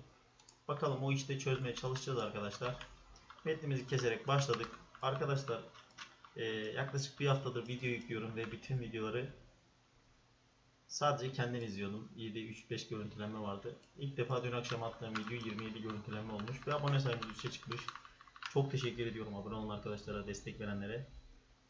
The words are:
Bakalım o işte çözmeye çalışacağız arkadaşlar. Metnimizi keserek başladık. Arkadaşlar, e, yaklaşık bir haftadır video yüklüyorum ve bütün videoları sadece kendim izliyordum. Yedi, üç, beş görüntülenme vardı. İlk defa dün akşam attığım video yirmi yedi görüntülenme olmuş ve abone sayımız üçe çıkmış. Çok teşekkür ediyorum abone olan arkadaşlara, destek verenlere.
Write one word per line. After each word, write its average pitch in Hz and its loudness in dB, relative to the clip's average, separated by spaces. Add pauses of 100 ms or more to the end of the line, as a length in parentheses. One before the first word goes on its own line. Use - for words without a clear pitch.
(680)
Bakalım 143 2
o 135 4
işte 135 2
çözmeye 131 2
çalışacağız 131 0
arkadaşlar. 107 -2 (720)
Metnimizi 143 2
keserek 117 2
başladık. 123 6 (340)
Arkadaşlar, 135 2 (720)
e, 113 -2
yaklaşık 113 0
bir 139 4
haftadır 123 4
video 123 0
yüklüyorum 110 -2
ve 110 -2
bütün 123 -2
videoları 113 0 (1500)
sadece 139 4
kendim 120 2
izliyordum. 101 -2
Yedi, 110 -4
üç, 113 -8
beş 113 -2
görüntülenme 104 -4
vardı. 101 -4 (220)
İlk 139 -2
defa 123 2
dün 123 0
akşam 120 0
attığım 113 -2
video 107 -2
yirmi 110 -2
yedi 107 -4
görüntülenme 107 -4
olmuş 110 -4
ve 147 2
abone 143 6
sayımız 117 2 (100)
üçe 123 -2
çıkmış. - -4 (720)
Çok 139 4
teşekkür 120 2
ediyorum 104 -2
abone 101 -4
olan 107 -2
arkadaşlara, 104 -4
destek 101 -4
verenlere. 104 -2 (640)